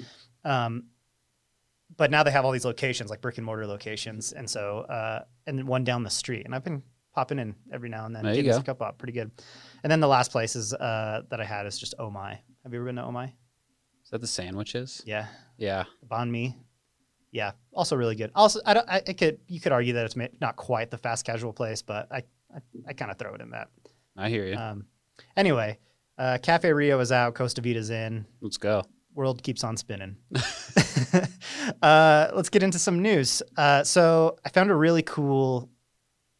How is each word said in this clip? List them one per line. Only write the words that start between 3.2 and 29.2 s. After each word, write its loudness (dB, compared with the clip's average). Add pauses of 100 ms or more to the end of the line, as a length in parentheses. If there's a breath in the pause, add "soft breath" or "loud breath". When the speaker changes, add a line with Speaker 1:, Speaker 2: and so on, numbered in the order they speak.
Speaker 1:
brick -8
and -8
mortar -8
locations. -10
And -12
so, -6
uh, -6 (240)
and -6
then -6
one 0
down 0
the -6
street. -6
And -10
I've -8
been -8 (300)
popping -2
in -6 (180)
every -12
now -10
and -10
then, -8
Speaker 2:
There 0
you 2
Speaker 1:
getting 4
some 0
Speaker 2:
go. -8
Speaker 1:
Cup -8
Bop, -6
pretty -10
good. -6 (540 loud breath)
And 0
then 4
the 6
last 4
places, -2
uh, -4
that -8
I -4
had -8
is -10
just -10
Oh -8
My. -12 (220)
Have -14
you -8
ever -6
been -8
to -8
Oh -8
My? -8 (800)
Speaker 2:
Is -20
that -6
the -10
sandwiches? -8
Speaker 1:
Yeah. -6 (320 loud breath)
Speaker 2:
Yeah. -2 (240)
Speaker 1:
Banh -4
Mi. -4 (760)
Yeah, -6 (200)
also -2
really 0
good. -8
Also, 6
I 4
don't, 4
I, 0
I -6
could, 2 (100)
you -10
could 2
argue 2
that 0
it's -8
ma-, -6 (120)
not -4
quite -4
the -12
fast -6
casual -6
place, -6
but -8
I, -8 (320)
I, -14 (300)
I -12
kinda -10
throw -12
it -18
in -18
that. -12 (480 soft breath)
Speaker 2:
I -4
hear -2
you. -4
Speaker 1:
Um, -8 (500 soft breath)
anyway, 2 (380)
uh, -2
Cafe 4
Rio 4
is 2
out, 4
Costa -4
Vita's -2
in. -6 (160)
Speaker 2:
Let's -8
go. 0 (320)
Speaker 1:
World -2